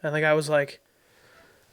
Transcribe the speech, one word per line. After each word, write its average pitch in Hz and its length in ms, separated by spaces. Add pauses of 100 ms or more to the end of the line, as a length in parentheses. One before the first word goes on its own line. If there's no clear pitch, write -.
And 151 120
the 151 60
guy 156 120
was 151 160
like, 147 300 (920)